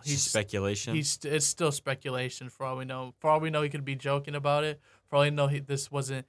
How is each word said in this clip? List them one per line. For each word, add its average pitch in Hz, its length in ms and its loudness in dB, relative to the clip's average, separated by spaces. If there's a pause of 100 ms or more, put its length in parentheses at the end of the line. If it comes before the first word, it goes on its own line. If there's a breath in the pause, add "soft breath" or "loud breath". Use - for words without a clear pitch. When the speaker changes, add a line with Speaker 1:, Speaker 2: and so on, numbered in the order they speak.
Speaker 1:
It's 143 80 -6
just 139 140 0
Speaker 2:
he's - 60 -2
Speaker 1:
speculation. 104 640 0
Speaker 2:
he's, 147 300 -2
it's 147 220 2
still 156 260 0
speculation 127 800 -6
for - 140 -10
all 131 120 -4
we 131 80 -8
know. 131 340 -8
For 156 120 0
all 156 100 8
we 160 100 0
know, 151 120 2
he 147 80 2
could 143 140 -6
be 135 120 -2
joking 139 380 0
about 147 300 2
it. 151 160 -4 (280 soft breath)
For 143 80 0
all 143 60 8
we 147 80 6
know, 143 180 4
he, 147 100 2
this 139 320 -4
wasn't. 135 380 -4